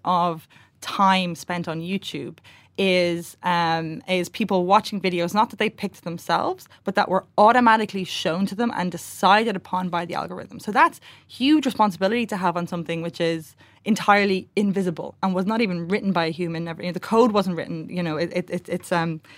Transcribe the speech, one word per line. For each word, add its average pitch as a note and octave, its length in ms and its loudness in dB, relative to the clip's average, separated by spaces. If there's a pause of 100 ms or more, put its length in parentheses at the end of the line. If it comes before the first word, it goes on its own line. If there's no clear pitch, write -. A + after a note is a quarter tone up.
of F3 420 0 (360)
time F#3 540 2
spent F3 340 -8
on D#3+ 100 -6
YouTube E3 600 -8 (380)
is, F3 640 0
um, E3 680 -2
is F#3 220 -2
people G3 360 0
watching G3 360 2
videos, F3 320 -2
not G#3+ 160 2
that - 80 -18
they A3 120 0
picked - 340 -10
themselves, E3+ 640 -4 (160)
but G3 100 -4
that - 160 2
were F#3 160 0 (140)
automatically A3 640 6
shown F3+ 420 -2
to F#3+ 80 -4
them A#3 220 -2
and F3+ 160 -4
decided G3+ 640 2
upon F#3 340 -6
by F3 160 -4
the F3 80 -10
algorithm. F3+ 460 -8
So - 120 -8
that's D#4 300 2 (240)
huge C#4+ 400 2
responsibility G#3 640 0
to G#3 100 -4
have F3 180 0
on E3+ 120 -4
something E3+ 340 -6
which E3+ 180 -8
is E3 360 -2 (280)
entirely G3+ 720 2
invisible F#3 680 -2
and F#3+ 100 0
was F#3 140 -2
not A3+ 120 0
even F3 280 -2
written G3 240 0
by E3+ 140 2
a D#3+ 40 0
human. E3 360 -4
Never, E3 180 -10
you F3+ 60 -4
know, E3+ 40 -6
the F3 60 -6
code A3+ 320 4
wasn't F#3+ 260 0
written. D#3+ 320 -8
You F3+ 140 -4
know, D#3 120 -2
it, E3 160 -2
it, F3+ 200 -4
it, - 180 -6
it's, - 220 -4
um, E3 300 -2 (160)